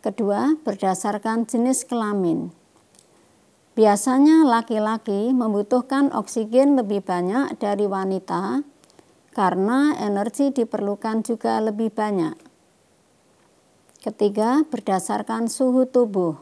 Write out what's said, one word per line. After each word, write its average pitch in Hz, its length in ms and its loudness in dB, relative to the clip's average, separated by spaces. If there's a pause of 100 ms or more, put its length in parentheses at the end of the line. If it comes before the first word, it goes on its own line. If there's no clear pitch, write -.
Kedua, 220 640 0
berdasarkan 208 800 -2
jenis 254 400 0
kelamin. 185 720 -2 (1200)
Biasanya 262 640 4
laki-laki 226 880 0
membutuhkan 247 800 0
oksigen 233 640 2
lebih 202 240 0
banyak 190 640 -2
dari 202 240 0
wanita 190 720 -4 (720)
karena 220 720 2
energi 208 480 -2
diperlukan 220 720 -2
juga 226 400 -2
lebih 220 240 -2
banyak. 208 480 -2 (1700)
Ketiga, 220 640 0
berdasarkan 214 800 -4
suhu 254 400 2
tubuh. 196 540 0